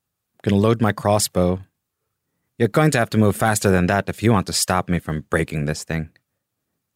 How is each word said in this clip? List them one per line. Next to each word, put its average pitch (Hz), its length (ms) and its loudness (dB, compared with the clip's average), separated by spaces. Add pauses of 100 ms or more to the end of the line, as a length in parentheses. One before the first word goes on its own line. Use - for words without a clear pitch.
(440)
gonna 101 140 0
load 113 240 2
my 107 100 2
crossbow. 92 680 0 (1000)
You're 117 80 2
going 156 240 2
to 131 80 0
have 113 120 0
to 110 60 0
move 104 180 4
faster 107 360 0
than 90 160 2
that 98 200 -2
if - 140 -10
you 110 100 2
want 98 160 2
to 85 60 -6
stop - 360 -2
me 85 100 0
from 78 300 -6
breaking 78 360 -4
this 78 180 -6
thing. 80 260 -8 (880)